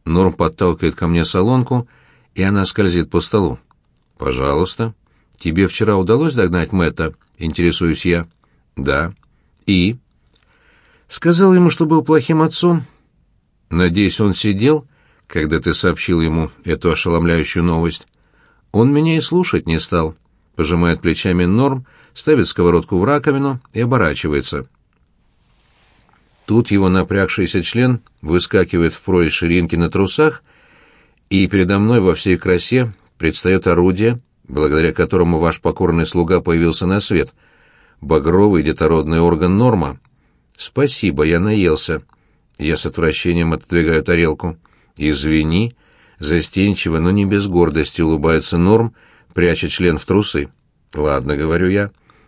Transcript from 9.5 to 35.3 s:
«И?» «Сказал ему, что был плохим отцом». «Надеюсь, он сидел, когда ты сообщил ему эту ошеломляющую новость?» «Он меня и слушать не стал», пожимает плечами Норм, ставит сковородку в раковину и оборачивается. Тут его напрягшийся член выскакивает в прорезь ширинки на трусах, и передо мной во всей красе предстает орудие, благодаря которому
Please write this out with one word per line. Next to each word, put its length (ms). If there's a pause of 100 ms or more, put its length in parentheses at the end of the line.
«И?» 320 (1120)
«Сказал 480
ему, 160
что 160
был 160
плохим 400
отцом». 420 (840)
«Надеюсь, 500
он 140
сидел, 500 (400)
когда 340
ты 140
сообщил 480
ему 300 (120)
эту 280
ошеломляющую 720
новость?» 440 (640)
«Он 220
меня 240
и 40
слушать 440
не 140
стал», 360 (400)
пожимает 460
плечами 440
Норм, 400 (280)
ставит 340
сковородку 520
в 40
раковину 560 (140)
и 80
оборачивается. 840 (1800)
Тут 260
его 180
напрягшийся 760
член 380 (200)
выскакивает 720
в 80
прорезь 320
ширинки 420
на 140
трусах, 540 (840)
и 180
передо 320
мной 220
во 120
всей 240
красе 560 (240)
предстает 500
орудие, 520 (280)
благодаря 440
которому 480